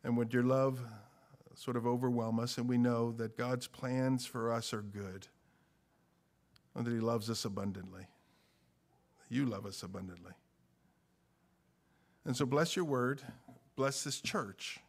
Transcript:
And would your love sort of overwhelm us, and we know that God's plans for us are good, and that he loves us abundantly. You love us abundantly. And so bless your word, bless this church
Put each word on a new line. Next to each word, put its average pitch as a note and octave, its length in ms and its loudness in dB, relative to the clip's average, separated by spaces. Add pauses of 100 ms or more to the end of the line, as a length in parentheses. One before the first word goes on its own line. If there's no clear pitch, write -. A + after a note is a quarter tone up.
And A#2+ 140 2
would A#2 160 0
your B2 80 6
love C3 380 4 (720)
sort B2 220 -4
of A#2 100 0
overwhelm A#2+ 520 2
us, A#2+ 200 -2
and B2 100 0
we B2 80 4
know A#2+ 360 4
that A2+ 260 -4
God's B2 280 -2
plans C3 600 0
for A#2 260 -2
us A#2 220 -2
are G#2+ 80 -4
good, G2 460 -10 (1500)
and A#2+ 100 -2
that A#2+ 60 0
he A#2 80 2
loves A2+ 320 2
us A2 140 -2
abundantly. F#2+ 640 -6 (1200)
You C3 160 0
love G2+ 180 -4
us G2 180 -10
abundantly. F#2 500 -12 (1900)
And C3 100 0
so C#3+ 80 2
bless D3 300 4
your F3+ 100 2
word, C3+ 380 2 (540)
bless C3+ 260 0
this - 180 -4
church - 680 -4